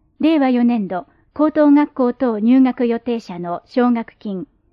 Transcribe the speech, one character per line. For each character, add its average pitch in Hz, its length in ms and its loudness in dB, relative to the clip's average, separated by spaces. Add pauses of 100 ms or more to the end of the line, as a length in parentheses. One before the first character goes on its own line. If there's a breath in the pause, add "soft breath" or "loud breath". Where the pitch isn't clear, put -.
(200)
令 311 200 2
和 262 100 2
四 240 160 2
年 220 240 -2
度、 185 180 -8 (240)
高 302 220 -2
等 302 180 4
学 294 220 2
校 247 180 -2
等 233 280 -4
入 240 200 4
学 254 260 0
予 233 140 -2
定 233 220 -8
者 175 180 -16
の 175 240 -8
奨 247 280 -2
学 233 280 -6
金、 190 260 -10 (280)